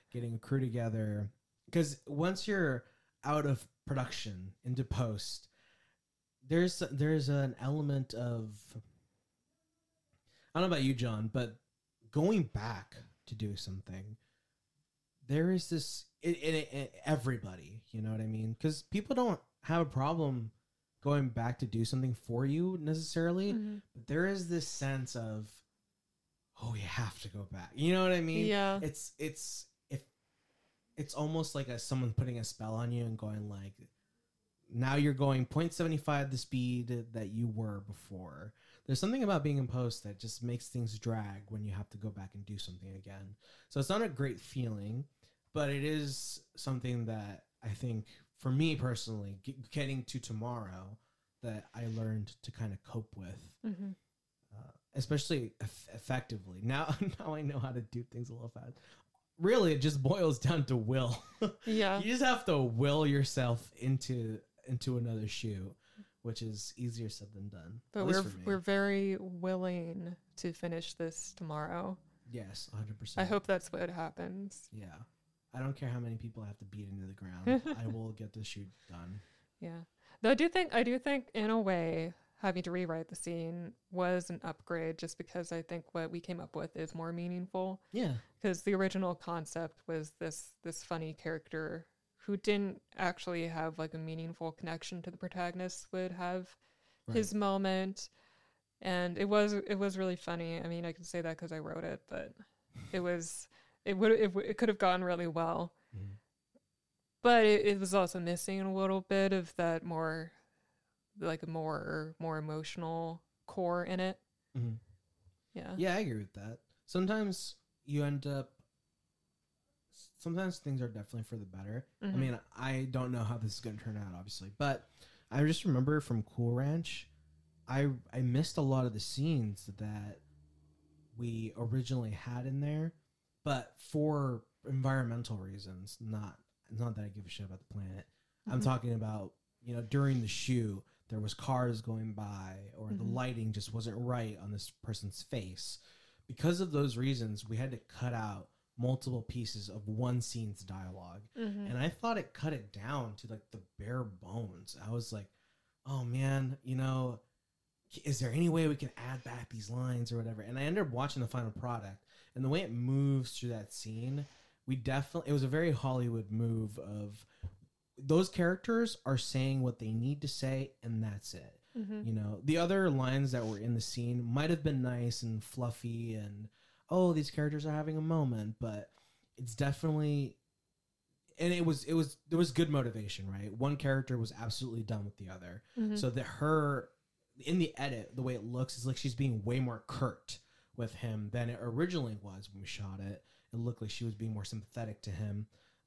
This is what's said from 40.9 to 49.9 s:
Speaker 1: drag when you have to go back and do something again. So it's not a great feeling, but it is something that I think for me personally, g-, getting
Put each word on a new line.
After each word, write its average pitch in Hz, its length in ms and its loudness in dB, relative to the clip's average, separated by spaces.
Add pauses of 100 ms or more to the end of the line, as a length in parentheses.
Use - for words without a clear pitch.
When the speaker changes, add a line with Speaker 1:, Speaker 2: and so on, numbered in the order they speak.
Speaker 1:
drag 104 520 -4
when 107 140 -4
you 104 100 -4
have 104 160 -6
to 107 80 -14
go 107 120 -6
back 95 240 -10
and 101 120 -12
do 104 120 -8
something 95 380 -10
again. 98 380 -14 (340)
So - 120 -2
it's 135 100 0
not 208 120 2
a 220 60 0
great 135 320 -2
feeling, 113 640 -4 (480)
but 147 180 0
it 139 140 0
is 147 560 -2 (160)
something 123 500 -2
that 104 380 -6 (180)
I 120 80 -4
think 110 360 -2 (300)
for - 140 -2
me 151 260 4
personally, 107 640 -4
g-, 139 140 -10 (140)
getting 135 340 -2